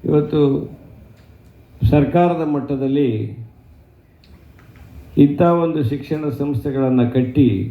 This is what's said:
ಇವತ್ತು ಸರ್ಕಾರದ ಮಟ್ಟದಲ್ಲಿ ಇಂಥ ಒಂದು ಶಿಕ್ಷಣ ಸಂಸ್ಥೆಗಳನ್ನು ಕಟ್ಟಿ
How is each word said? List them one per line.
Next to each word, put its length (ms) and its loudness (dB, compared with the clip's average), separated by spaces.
ಇವತ್ತು 320 2
ಸರ್ಕಾರದ 600 2
ಮಟ್ಟದಲ್ಲಿ 560 -2
ಇಂಥ 160 2
ಒಂದು 180 -2
ಶಿಕ್ಷಣ 400 -6
ಸಂಸ್ಥೆಗಳನ್ನು 640 0
ಕಟ್ಟಿ 320 2